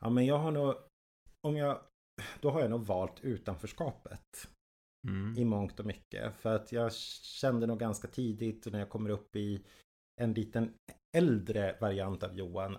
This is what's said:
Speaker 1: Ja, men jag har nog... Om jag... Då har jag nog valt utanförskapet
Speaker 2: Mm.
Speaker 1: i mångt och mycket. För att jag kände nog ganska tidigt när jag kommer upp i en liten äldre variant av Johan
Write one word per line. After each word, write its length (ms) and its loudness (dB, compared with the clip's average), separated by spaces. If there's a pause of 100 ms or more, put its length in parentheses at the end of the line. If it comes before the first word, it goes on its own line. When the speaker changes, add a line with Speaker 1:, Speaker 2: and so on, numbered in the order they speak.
Speaker 1:
Ja, 80 0
men 160 8
jag 120 6
har 140 0
nog... 240 2 (640)
Om 140 0
jag... 240 0 (600)
Då 120 4
har 100 2
jag 80 4
nog 160 0
valt 340 0
utanförskapet 1300 -6 (580)
Speaker 2:
Mm. 300 -2
Speaker 1:
i 80 4
mångt 340 0
och 60 -6
mycket. 500 -6
För 200 0
att 160 -4
jag 220 2 (300)
kände 440 2
nog 120 0
ganska 280 -2
tidigt 580 -2
när 140 -4
jag 100 -4
kommer 200 -2
upp 260 -4
i 300 -2 (560)
en 120 2
liten 400 0 (440)
äldre 640 4
variant 420 0
av 140 -6
Johan 420 -4